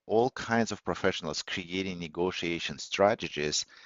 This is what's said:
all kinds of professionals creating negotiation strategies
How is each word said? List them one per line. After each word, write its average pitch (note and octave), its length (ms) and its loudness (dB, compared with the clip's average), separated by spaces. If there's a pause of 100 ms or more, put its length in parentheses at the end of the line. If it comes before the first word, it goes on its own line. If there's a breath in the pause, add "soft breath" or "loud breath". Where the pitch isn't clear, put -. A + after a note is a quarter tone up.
all A2+ 240 4
kinds A2+ 420 0
of G2 120 -8
professionals F2 580 0
creating F#2 560 -4
negotiation E2+ 800 -2
strategies D#2+ 880 2 (200 loud breath)